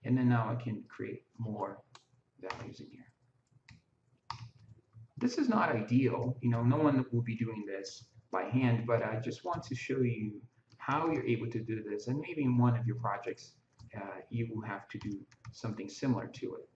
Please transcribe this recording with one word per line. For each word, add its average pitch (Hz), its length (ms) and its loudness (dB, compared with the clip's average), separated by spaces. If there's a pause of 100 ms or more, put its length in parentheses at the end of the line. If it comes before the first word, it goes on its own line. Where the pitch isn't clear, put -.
and 127 140 4
then 127 100 4
now 117 220 4
I 117 100 0
can 110 300 -6
create - 360 -10 (120)
more 101 420 -6 (600)
values - 380 -10
in - 100 -14
here. - 160 -20 (2250)
This - 180 2
is 294 100 4
not 202 220 4
ideal, 123 720 2
you 123 80 4
know, 117 140 4
no 127 140 6
one 139 340 6
will 120 100 4
be 113 140 -2
doing 110 320 -2
this 98 380 -8 (260)
by 95 140 0
hand, 117 420 4
but 117 160 4
I 110 160 -2
just - 260 -6
want 165 200 -2
to 131 100 -6
show 135 260 -4
you 107 400 0 (380)
how 160 320 0
you're 147 160 0
able 117 240 0
to 113 80 -2
do 110 280 -4
this, 104 200 -4
and 135 120 0
maybe 160 220 -6
in 127 160 4
one 120 180 6
of 120 120 0
your 104 80 0
projects, - 560 -6 (440)
uh, 98 260 -10 (100)
you 117 200 -2
will 107 120 -6
have 101 260 -8
to - 80 -10
do 104 140 -6 (400)
something - 360 -8
similar - 380 0
to - 300 -8
it. - 200 -14